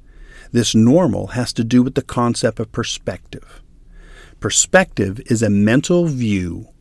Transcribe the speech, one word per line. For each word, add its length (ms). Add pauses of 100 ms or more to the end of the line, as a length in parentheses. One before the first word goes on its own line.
(520)
This 240
normal 520
has 260
to 100
do 180
with 140
the 60
concept 580
of 140
perspective. 880 (800)
Perspective 840
is 140
a 80
mental 560
view 640 (140)